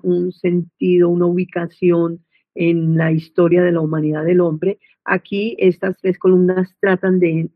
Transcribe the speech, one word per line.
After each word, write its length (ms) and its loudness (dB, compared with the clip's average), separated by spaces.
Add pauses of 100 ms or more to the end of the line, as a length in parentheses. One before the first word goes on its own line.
un 280 -2
sentido, 800 0
una 160 0
ubicación 1000 -2 (320)
en 420 0
la 140 0
historia 500 2
de 100 2
la 100 0
humanidad 440 -4
del 160 2
hombre. 380 -2 (260)
Aquí 540 -6
estas 400 0
tres 180 -4
columnas 640 0
tratan 400 0
de, 360 0